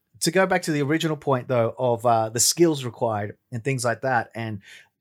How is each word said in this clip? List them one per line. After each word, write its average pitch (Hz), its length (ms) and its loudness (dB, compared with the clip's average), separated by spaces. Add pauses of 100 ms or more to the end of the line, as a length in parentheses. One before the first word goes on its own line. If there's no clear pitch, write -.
(220)
to 175 100 0
go 190 160 2
back 185 140 0
to 175 100 -4
the 147 120 0
original 156 340 0
point, 127 320 -2
though, 117 280 2
of, 120 280 0
uh, 113 240 4
the 113 100 -4
skills 156 460 2
required 107 500 -4 (160)
and 120 140 -8
things 135 180 -2
like 117 200 -2
that, 127 300 0
and, 110 280 -8 (400)